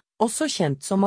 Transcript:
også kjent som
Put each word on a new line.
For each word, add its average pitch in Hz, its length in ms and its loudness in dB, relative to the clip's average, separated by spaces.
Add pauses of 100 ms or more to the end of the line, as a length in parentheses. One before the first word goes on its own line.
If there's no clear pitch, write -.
(220)
også 240 300 0
kjent 143 320 -2
som 196 220 0